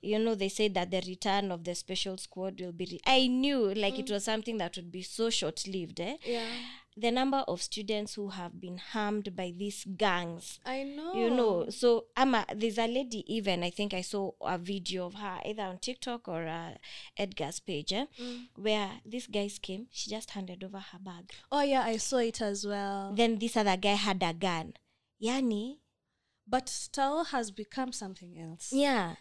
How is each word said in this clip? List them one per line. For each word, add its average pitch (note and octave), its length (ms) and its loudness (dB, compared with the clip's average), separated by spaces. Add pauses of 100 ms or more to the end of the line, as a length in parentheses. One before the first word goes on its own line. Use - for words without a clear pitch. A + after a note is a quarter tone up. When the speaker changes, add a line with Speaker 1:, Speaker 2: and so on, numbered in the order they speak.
Speaker 1:
You G#3+ 180 0
know, A3+ 160 4
they G3 140 0
said G3+ 260 2
that F3+ 160 0
the F#3 100 2
return F#3+ 520 0
of E3+ 120 -6
the F3 100 -4
special F#3+ 420 -4
squad F#3+ 440 -6
will F3+ 120 -6
be E3+ 140 -4
re-, F3 200 -8
I C4 220 8
knew, B3+ 460 4
like, G#3 240 2
it C4 80 -4
Speaker 2:
Mm. A3 60 -2
Speaker 1:
was G3+ 120 0
something A3 340 -2
that F3 180 -2
would F3 160 -10
be F#3 100 -8
so A3+ 280 0
short-lived, F3+ 680 -2
eh? A3 240 -2
Speaker 2:
Yeah. A#3 240 -2 (460)
Speaker 1:
The A3+ 160 2
number C4+ 280 4 (100)
of F3+ 140 -2
students G#3 540 -4
who G3+ 120 -4
have F3+ 320 -8
been F3+ 160 -8
harmed G#3 580 -2
by F3+ 220 -2
these G3+ 300 -4
gangs. F3 800 0
Speaker 2:
I C4 160 -2
Speaker 1:
You C#4 480 0
know, A3+ 320 6
Speaker 2:
know. - 80 -2
Speaker 1:
so, A#3 340 6 (120)
ama, B3 280 6 (100)
there's G#3+ 240 0
a A3+ 80 2
lady A#3+ 380 -2 (100)
even, F#3+ 280 2
I F3 80 0
think G3+ 240 -2
I F#3 80 -2
saw G3 300 -4 (100)
a F3 160 0
video F3+ 480 -4
of F3 80 -10
her G3+ 320 -8
either G#3+ 160 -4
on F#3 160 -4
TikTok A#3+ 500 -6
or, E3 180 -2
uh, E3 280 -6 (420)
Edgar's F3 440 -2
page, E3 340 -4
eh, B3 120 0 (120)
Speaker 2:
Mm. B3 380 -8
Speaker 1:
where G#3 500 0
these A#3+ 200 -6
guys G3+ 320 -2
came, G3 320 -8
she - 200 -8
just G#3+ 220 -8
handed F#3 300 -8
over F#3+ 180 -10
her F#3 180 -16
bag. F#3 340 -12 (180)
Speaker 2:
Oh, C#4+ 120 4
yeah, C4+ 200 6
I A3+ 140 2
saw B3 220 2
it A3+ 240 2
as G3+ 240 0
well. G3 480 -2
Speaker 1:
Then A3+ 240 6
this A#3 180 0
other G3+ 220 6
guy G3+ 160 6
had G3+ 280 2
a E3+ 120 2
gun. E3+ 400 -2 (440)
Yani. A#3+ 600 0 (680)
Speaker 2:
But B3+ 460 -2
Tao C#4+ 320 2
has A#3 260 -2
become B3 420 -4
something F3+ 460 -10
else. E3 340 -10
Speaker 1:
Yeah. C4 480 4